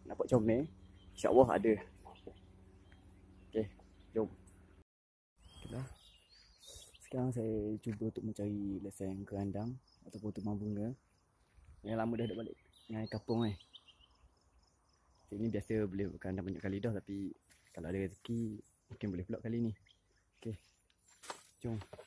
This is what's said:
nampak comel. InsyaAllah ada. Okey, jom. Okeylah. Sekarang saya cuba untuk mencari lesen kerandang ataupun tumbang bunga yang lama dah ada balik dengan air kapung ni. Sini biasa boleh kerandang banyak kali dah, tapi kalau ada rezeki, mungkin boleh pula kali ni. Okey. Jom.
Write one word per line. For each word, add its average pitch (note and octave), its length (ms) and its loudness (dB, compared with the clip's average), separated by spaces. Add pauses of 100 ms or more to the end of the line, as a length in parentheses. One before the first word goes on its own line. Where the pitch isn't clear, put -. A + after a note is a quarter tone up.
nampak - 240 -2
comel. A#2 400 6 (480)
InsyaAllah A#2 400 10
ada. G#2+ 160 8 (1800)
Okey, A2 160 2 (480)
jom. A2 160 2 (1300)
Okeylah. - 320 -8 (1120)
Sekarang B2+ 320 -2
saya A2 480 0
cuba A2 320 -2
untuk - 160 -4
mencari G2+ 560 -2
lesen G2 400 -4
kerandang G2+ 480 -2 (320)
ataupun G#2 320 -6
tumbang G#2 160 -2
bunga G#2 340 -2 (960)
yang A2 160 -2
lama A2+ 160 2
dah A2+ 160 0
ada F#2 80 -4
balik A2+ 160 -6 (320)
dengan A2 160 -4
air A2 80 -2
kapung A2+ 320 2
ni. G#2 160 2 (1700)
Sini G#2+ 240 -2
biasa G#2 400 2
boleh F#2+ 320 -2
kerandang F#2+ 240 -2
banyak F#2 160 -4
kali G2 160 -2
dah, G#2+ 160 0
tapi G2 400 -4 (400)
kalau E2+ 160 -6
ada G2 160 2
rezeki, G#2+ 560 -4 (320)
mungkin A2 160 -4
boleh F#2 160 -2
pula - 160 -6
kali A2+ 240 -2
ni. A2 80 0 (640)
Okey. A2 180 -8 (1000)
Jom. A#2 200 -2 (300)